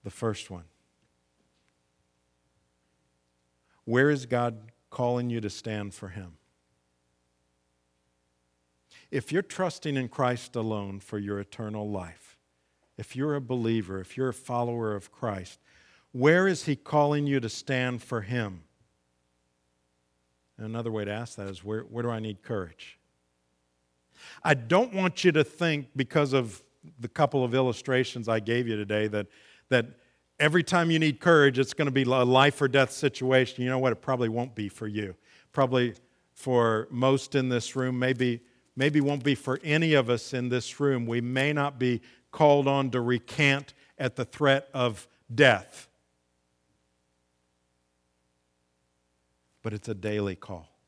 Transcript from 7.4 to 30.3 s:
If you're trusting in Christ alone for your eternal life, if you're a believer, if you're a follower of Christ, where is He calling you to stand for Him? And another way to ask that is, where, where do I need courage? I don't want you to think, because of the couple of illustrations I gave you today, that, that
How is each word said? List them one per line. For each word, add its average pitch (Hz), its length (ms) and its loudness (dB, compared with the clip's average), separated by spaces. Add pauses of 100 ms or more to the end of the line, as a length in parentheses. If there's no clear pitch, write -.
If 135 200 -6
you're 175 120 0
trusting 160 540 -4
in 127 120 -4
Christ 123 480 -4
alone 101 440 -6
for - 180 -10
your 101 200 -6
eternal 107 520 -10
life, 90 480 -12 (580)
if - 180 -14
you're 143 200 -2
a 143 60 -4
believer, 113 600 -2
if - 160 -16
you're 131 140 -2
a 113 40 -8
follower 120 600 -4
of 101 180 -12
Christ, 98 480 -8 (520)
where 160 360 4
is 170 160 -2
He 143 120 -2
calling 147 500 0
you 139 140 0
to 113 80 -6
stand 127 540 -4
for 113 200 -6
Him? 101 400 -6 (1900)
And 110 100 -12
another 113 260 -6
way 107 120 -4
to 101 60 -6
ask 117 260 -8
that 101 120 -8
is, 95 160 -14
where, 110 160 -6
where 117 240 -8
do 120 60 -2
I 110 100 -4
need 110 220 -10
courage? 95 560 -10 (1500)
I 156 100 6
don't 175 400 2
want 185 300 -2
you 180 80 6
to 151 100 4
think, 147 540 -2
because 143 360 0
of 117 300 0 (380)
the 117 80 -10
couple 143 340 0
of 120 120 -2
illustrations 127 760 0
I 110 100 2
gave 117 300 -2
you 110 80 -4
today, 107 320 -2
that, 104 180 -4 (440)
that 120 160 2 (520)